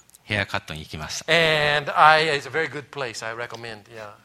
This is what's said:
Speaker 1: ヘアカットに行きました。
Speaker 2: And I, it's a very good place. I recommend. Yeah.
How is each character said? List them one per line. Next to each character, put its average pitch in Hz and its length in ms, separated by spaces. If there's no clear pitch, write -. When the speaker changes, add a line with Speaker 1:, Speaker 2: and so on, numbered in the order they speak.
Speaker 1:
ヘ 107 140
ア 98 80
カ 101 120
ッ - 20
ト - 120
に 78 80
行 76 80
き - 80
ま 76 140
し - 140
た。 160 80
Speaker 2:
And 151 640
I, 156 300
it's 143 200
a 127 40
very 151 200
good 139 200
place. 117 360
I 113 80
recommend. 113 560
Yeah. 107 220